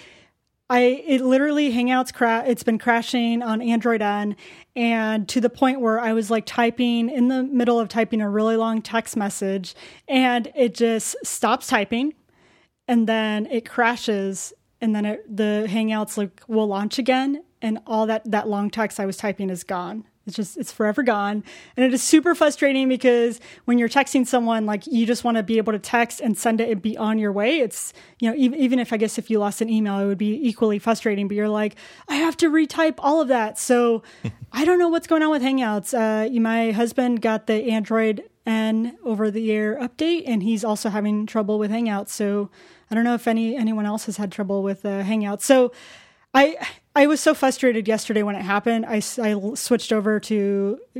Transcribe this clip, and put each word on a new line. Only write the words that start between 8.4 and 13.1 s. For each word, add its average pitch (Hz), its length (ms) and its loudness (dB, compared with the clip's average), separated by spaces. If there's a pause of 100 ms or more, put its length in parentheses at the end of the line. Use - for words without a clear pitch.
long 226 240 -2
text 226 340 -4
message, 196 600 -4 (320)
and 254 480 0
it 247 180 2
just 226 500 -2
stops - 440 -2
typing, 240 480 0 (720)
and 233 200 2
then 214 440 0